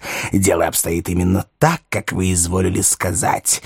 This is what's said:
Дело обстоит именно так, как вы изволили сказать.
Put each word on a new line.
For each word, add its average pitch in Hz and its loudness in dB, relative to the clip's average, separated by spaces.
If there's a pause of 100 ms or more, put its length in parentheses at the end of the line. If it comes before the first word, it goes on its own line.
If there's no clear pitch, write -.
(320)
Дело 95 2
обстоит 85 -2
именно 90 2 (140)
так, 160 2
как - -6
вы 92 0
изволили 90 0
сказать. - -2